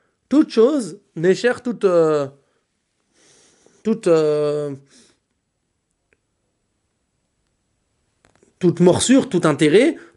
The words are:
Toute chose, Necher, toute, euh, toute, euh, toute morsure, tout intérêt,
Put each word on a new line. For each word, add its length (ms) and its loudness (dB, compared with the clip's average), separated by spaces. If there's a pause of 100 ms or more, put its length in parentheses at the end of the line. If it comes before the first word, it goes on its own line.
(280)
Toute 220 0
chose, 480 0 (160)
Necher, 380 0 (100)
toute, 220 -8
euh, 420 2 (1600)
toute, 240 -4
euh, 680 0 (3750)
toute 220 -2
morsure, 480 2
tout 160 -4
intérêt, 520 2 (200)